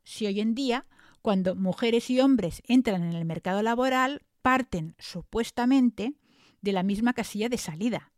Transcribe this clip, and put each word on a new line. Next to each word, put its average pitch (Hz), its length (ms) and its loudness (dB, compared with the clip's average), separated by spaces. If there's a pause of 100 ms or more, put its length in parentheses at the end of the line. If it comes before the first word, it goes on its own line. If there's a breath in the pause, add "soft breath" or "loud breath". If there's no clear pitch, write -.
si - 240 -8
hoy 202 120 -4
en 220 140 0
día, 254 320 -2 (360 soft breath)
cuando 190 340 0
mujeres 226 560 0
y 254 100 4
hombres 240 440 2
entran 233 380 2
en 170 100 -4
el 165 120 -4
mercado 180 380 -2
laboral, 254 580 0 (200)
parten, 254 580 0
supuestamente, 240 1120 0 (480 soft breath)
de 202 100 -2
la 190 120 0
misma 208 300 0
casilla 214 360 -4
de 247 80 -2
salida, 180 600 -6